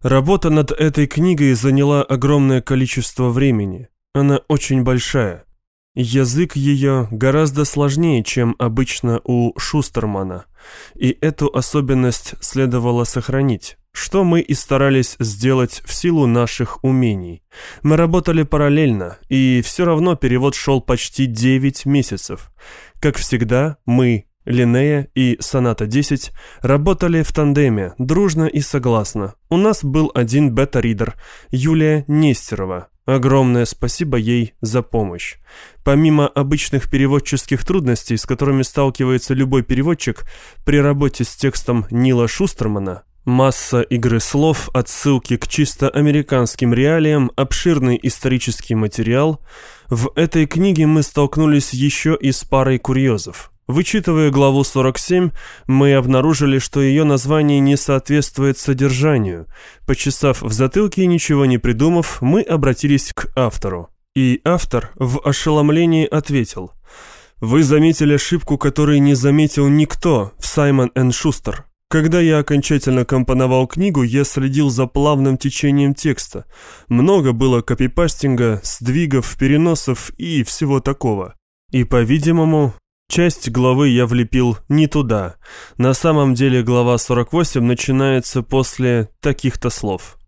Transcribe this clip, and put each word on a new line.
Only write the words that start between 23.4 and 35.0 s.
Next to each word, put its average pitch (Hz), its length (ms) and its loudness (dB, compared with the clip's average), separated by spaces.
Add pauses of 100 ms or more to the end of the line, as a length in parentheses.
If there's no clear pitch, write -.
мы, 120 400 2 (180)
Линнея 127 720 0
и 123 240 2
Соната 120 460 -2
десять, 139 440 -2 (300)
работали 160 640 0
в - 80 -6
тандеме, 139 680 0
дружно 160 460 0
и 147 160 -2
согласно. 113 720 -2 (140)
У 165 80 0
нас 208 260 2
был 151 320 0
один 123 400 2
бета-ридер, 113 600 -2 (340)
Юлия 156 560 0
Нестерова. 110 800 0 (200)
Огромное 131 580 2
спасибо 131 540 -4
ей 117 420 -2
за 117 220 -2
помощь. 98 520 -6 (480)